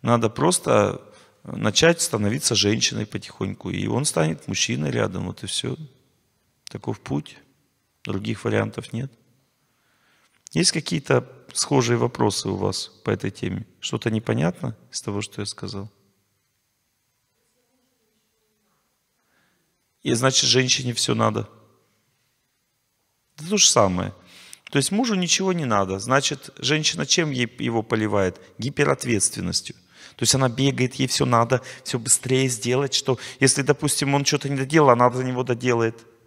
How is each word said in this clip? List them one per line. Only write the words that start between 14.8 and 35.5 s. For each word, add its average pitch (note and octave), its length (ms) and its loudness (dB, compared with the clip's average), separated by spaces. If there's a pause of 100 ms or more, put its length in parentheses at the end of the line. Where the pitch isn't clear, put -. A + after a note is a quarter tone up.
из - 100 -10
того, G2+ 200 -6
что - 200 -12
я G2+ 40 -8
сказал? G2+ 460 -12 (4000)
И C3+ 100 2
значит, C3 360 2
женщине B2+ 440 2
всё A#2 220 0
надо. A2 340 0 (1900)
Это D3+ 140 -14
то G#3 80 2
же - 100 6
самое. F#2+ 460 2 (600)
То - 40 4
есть C#3 140 0
мужу A3+ 220 0
ничего F#3 400 0
не E3+ 120 -2
надо. G2 340 0
Значит, C3+ 580 -2
женщина D3+ 480 -2
чем D#3 240 2
ей, B2+ 180 -2 (120)
его A#2 240 0
поливает? G#2 580 0 (160)
Гиперответственностью. A#2+ 1160 -2 (400)
То - 80 -4
есть A2+ 100 2
она C3 160 4
бегает, B2+ 460 0
ей B2+ 120 -2
всё - 180 0
надо, B2 360 4 (220)
всё - 160 -4
быстрее C3 500 0
сделать, B2 460 0
что - 240 0 (200)
если, C#3 220 4
допустим, C#3 540 0
он C#3+ 100 2
что-то C#3 240 -2
не C#3+ 60 -2
доделал, C#3 340 4
она A#2+ 220 6
за B2+ 120 -4
него B2+ 200 -2
доделает. A#2 640 0 (200)